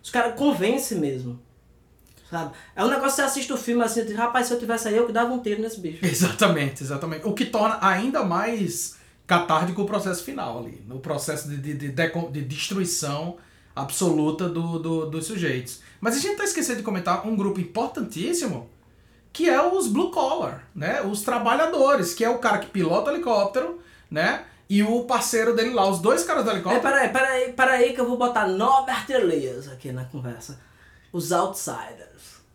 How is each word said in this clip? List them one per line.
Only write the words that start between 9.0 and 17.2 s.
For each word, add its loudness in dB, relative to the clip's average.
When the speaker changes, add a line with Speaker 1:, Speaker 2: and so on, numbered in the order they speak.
Speaker 2:
catártico 2
o 2
processo -4
final -8
ali, -14
no -10
processo -6
de, -8
de, -6
de, -6
de, -2
de -6
destruição -4
absoluta 0
do, -4
do, -2
dos -6
sujeitos. -4
Mas 0
a 0
gente -2
tá -2
esquecendo -2
de -8
comentar -2